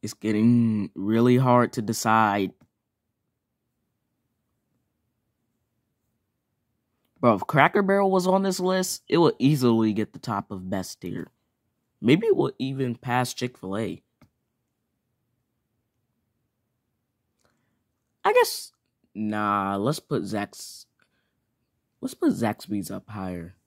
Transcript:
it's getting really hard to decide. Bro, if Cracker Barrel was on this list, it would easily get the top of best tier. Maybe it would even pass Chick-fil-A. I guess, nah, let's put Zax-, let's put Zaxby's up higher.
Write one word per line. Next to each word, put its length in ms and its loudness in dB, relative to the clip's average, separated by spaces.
it's 120 -10
getting 800 2
really 420 2
hard 380 4
to 80 -6
decide. 680 0
Bro, 160 4
if 100 -6
Cracker 360 2
Barrel 280 0
was 160 0
on 160 2
this 180 -4
list, 480 -2
it 100 2
would 200 4
easily 560 2
get 180 -4
the 60 -20
top 320 -6
of 180 -10
best 320 -8
tier. 280 -10
Maybe 260 4
it 100 4
would 220 -2
even 380 -4
pass 360 -2
Chick-fil-A. 720 -8
I 60 2
guess, 400 2
nah, 640 0
let's 240 -2
put 240 -4
Zax-, 600 -8
let's 140 -10
put 180 0
Zaxby's 580 -4
up 180 -12
higher. 460 -10